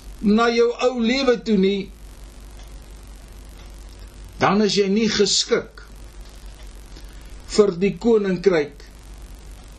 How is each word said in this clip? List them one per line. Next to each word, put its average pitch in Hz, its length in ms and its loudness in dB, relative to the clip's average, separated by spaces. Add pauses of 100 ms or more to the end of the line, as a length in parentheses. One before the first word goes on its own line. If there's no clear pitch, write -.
(180)
na 220 340 4
jou 233 220 4
ou 254 260 0
lewe 247 400 2
toe 214 180 2
nie, 190 320 2 (2500)
dan 190 280 2
is 196 140 2
jy 202 100 4
nie 208 220 2
geskik - 720 0 (1600)
vir 202 280 4
die 180 220 2
koninkryk 190 880 2 (920)